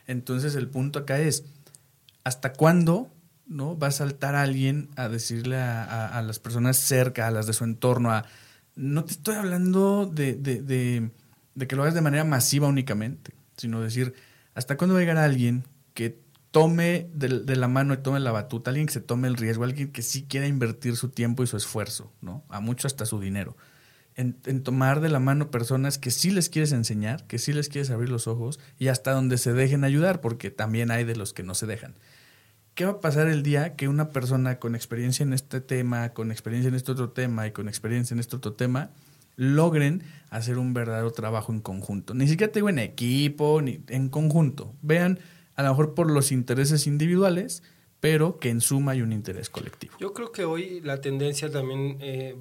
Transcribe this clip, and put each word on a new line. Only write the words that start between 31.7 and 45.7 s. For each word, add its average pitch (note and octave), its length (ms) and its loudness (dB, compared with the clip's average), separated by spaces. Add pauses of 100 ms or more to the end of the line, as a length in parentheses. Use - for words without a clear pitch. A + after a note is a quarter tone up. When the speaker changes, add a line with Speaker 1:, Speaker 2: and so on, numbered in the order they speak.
Speaker 1:
¿Qué F3 80 -2
va G3 80 2
a G3+ 80 -6
pasar D#3 280 4
el D3+ 140 2
día D3 360 0
que C#3 100 -2
una D3+ 220 0
persona B2+ 500 0
con A#2 160 -4
experiencia B2 480 -2
en C3+ 80 0
este C3 300 -4
tema, B2 480 -2
con A2+ 200 -6
experiencia A#2 380 -2
en B2+ 80 0
este B2+ 160 -4
otro B2+ 180 -4
tema A#2 380 -2
y G#2+ 40 -6
con G#2 180 -8
experiencia A#2+ 440 -2
en A#2 60 -2
este A#2 160 -6
otro A2+ 160 -6
tema, B2+ 380 -2 (480)
logren D3+ 640 4 (260)
hacer A#2+ 280 -4
un B2+ 160 0
verdadero A2+ 380 -2
trabajo A2 420 -4
en G#2+ 80 -4
conjunto? G2 520 -6
Ni C3+ 140 2
siquiera F3+ 240 2
te G#3+ 80 0
digo G#3 80 4
en E3+ 120 2
equipo, D3 840 2
ni C3 260 -4
en C3 220 -2
conjunto. D3 720 2
Vean, F3 380 2 (360)
a C#3 80 -2
lo C#3 60 4
mejor D3+ 240 2